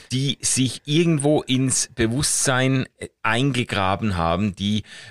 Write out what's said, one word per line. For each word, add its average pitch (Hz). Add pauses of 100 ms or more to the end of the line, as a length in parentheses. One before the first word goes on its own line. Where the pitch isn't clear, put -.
(120)
die 131
sich -
irgendwo 151
ins 127
Bewusstsein, 131 (120)
äh, - (140)
eingegraben 110
haben, 87
die, 104 (280)